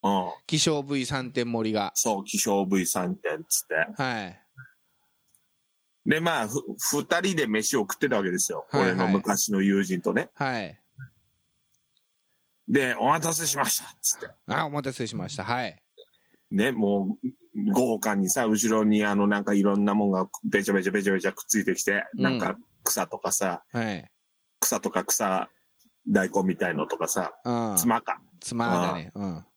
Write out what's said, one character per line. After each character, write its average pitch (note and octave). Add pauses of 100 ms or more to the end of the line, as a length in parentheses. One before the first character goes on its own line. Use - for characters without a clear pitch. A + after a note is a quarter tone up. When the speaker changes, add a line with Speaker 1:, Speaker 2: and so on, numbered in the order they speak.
Speaker 1:
う F#2+
ん。 F#2 (160)
Speaker 2:
希 D#3
少 D3
部 C#3
位 C3
三 B2+
点 A#2+
盛 A2+
り A2
が。 G2+
Speaker 1:
そ G#2+
う、 G2
希 G#2
少 G2+
部 F#2+
位 F2
三 F2+
点 -
っ D3+
つ -
っ -
て。 D#3+
Speaker 2:
は A#2+
い。 F#2 (1700)
Speaker 1:
で、 D#3
ま E3
あ、 G#2+
ふ-、 B2 (380)
二 E3+
人 F#3+
で D3
飯 G#2+
を A2
食 -
っ -
て D3
た A#2+
わ G2
け F#2
で F2+
す -
よ。 -
Speaker 2:
は -
い -
は F#2+
い。 F#2
Speaker 1:
俺 F#2
の F#2
昔 G2+
の G2
友 G2
人 F2+
と -
ね。 -
Speaker 2:
は C3
い。 F2 (1900)
Speaker 1:
で、 B2+
「お A#2
待 D#3
た E3
せ D#3+
し C#3+
ま C#3
し -
た」 -
っ -
つ -
っ -
て。 - (200)
Speaker 2:
あ、 D3+
お D3+
待 C#3+
た B2+
せ A#2
し A#2
ま F#2
し -
た。 F#2+
は A#2+
い。 - (680)
Speaker 1:
ね、 G#2
も G2+
う、 G#2
豪 A#2+
華 G#2+
に G2
さ、 B2
後 A2
ろ A2
に G#2+
あ G#2
の、 G2+
な G2+
ん -
か G#2
い G2+
ろ G2+
ん G2+
な G2+
も G#2
ん G2
が F#2+ (160)
べ G2+
ち G2
ゃ G2
べ F#2+
ち F#2+
ゃ -
べ G2+
ち F#2+
ゃ G2
べ F#2
ち F#2
ゃ F#2
く -
っ -
つ A2
い F2+
て F#2
き -
て、 G2+ (100)
Speaker 2:
う A#2
ん。 -
Speaker 1:
な C3
ん B2+
か G2 (260)
草 -
と F2+
か G2
さ、 F2+
Speaker 2:
は A2+
い。 F#2 (500)
Speaker 1:
草 -
と -
か F2+
草、 F#2+ (580)
大 F#2+
根 G2
み F#2
た F#2
い E2
の D2+
と -
か F2+
さ、 - (100)
Speaker 2:
う A#2
ん。 F#2
Speaker 1:
つ A2+
ま A2+
か。 - (180)
Speaker 2:
つ -
ま A#2
だ F2+
ね。 E2
Speaker 1:
う G2+
ん。 F#2
Speaker 2:
う -
ん。 - (120)